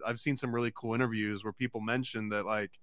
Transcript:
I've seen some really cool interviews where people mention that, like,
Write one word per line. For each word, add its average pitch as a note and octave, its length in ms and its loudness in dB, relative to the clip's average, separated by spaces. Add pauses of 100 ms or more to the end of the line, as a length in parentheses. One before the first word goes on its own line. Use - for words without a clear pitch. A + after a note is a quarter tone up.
I've A#2 140 -2
seen C#3+ 180 2
some B2 160 -2
really A#2 220 2
cool A2+ 200 -2
interviews G#2+ 480 2
where G#2+ 100 -4
people A#2+ 280 -2
mention A2+ 480 -2
that, G#2 160 0
like, G#2+ 380 -2